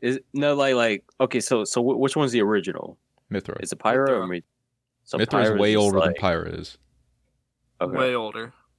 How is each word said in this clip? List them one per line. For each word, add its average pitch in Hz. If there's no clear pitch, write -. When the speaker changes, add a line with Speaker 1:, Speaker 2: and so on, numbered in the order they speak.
Speaker 1:
Is, 127
no, 143
like, 135
like, 113
okay, 127
so, 107
so 120
wh-, 123
which 131
one's 147
the 117
original? 98
Speaker 2:
Mithra. -
Speaker 1:
Is -
it -
Pyra 131
or 104
Speaker 3:
Mithra. -
Speaker 1:
Mi-, 87
so -
Speaker 2:
Mithra 104
is 107
Speaker 1:
Pyra's 104
Speaker 2:
way 104
Speaker 1:
just 107
Speaker 2:
older 101
than 80
Speaker 1:
like -
Speaker 2:
Pyra 85
is. -
Speaker 1:
Okay. 90
Speaker 3:
Way 131
older. 113